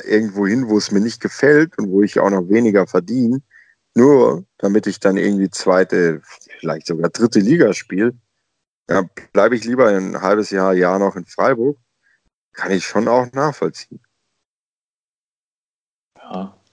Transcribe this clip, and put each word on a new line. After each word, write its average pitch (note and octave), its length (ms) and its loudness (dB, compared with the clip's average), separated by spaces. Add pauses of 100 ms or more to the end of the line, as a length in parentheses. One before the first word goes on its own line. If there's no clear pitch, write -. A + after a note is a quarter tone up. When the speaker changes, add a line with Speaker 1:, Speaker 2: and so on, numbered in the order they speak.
Speaker 1:
irgendwo G2+ 380 0
hin, A#2 240 -2
wo G#2+ 80 2
es - 140 -2
mir G2+ 100 2
nicht A2+ 200 -6
gefällt D3 580 2
und G#2 100 -4
wo G2 140 2
ich - 160 -2
auch G2 100 2
noch F#2+ 200 -2
weniger G#2 360 2
verdiene, A#2 560 -2 (540)
nur C3+ 500 4 (140)
damit G2+ 260 0
ich G2 140 -6
dann G2 180 0
irgendwie G2 320 0
zweite, F2+ 720 0 (380)
vielleicht D#2+ 260 -8
sogar E2 240 -4
dritte A2+ 300 0
Liga A#2 340 2
spiele, G#2+ 400 -4 (760)
ja, G2 140 0 (300)
bleibe A2 220 4
ich A2 100 -8
lieber B2 220 2
ein F#2+ 340 -2
halbes G2+ 300 0
Jahr, F#2+ 220 0
Jahr F2+ 260 0
noch G2 160 -2
in F2+ 100 -12
Freiburg, B2 520 -2 (760)
kann - 180 -8
ich F#2 140 -2
schon A2 220 -4
auch B2 260 0
nachvollziehen. C3+ 680 -6 (2250)
Speaker 2:
Ja. F#2+ 380 -14 (180)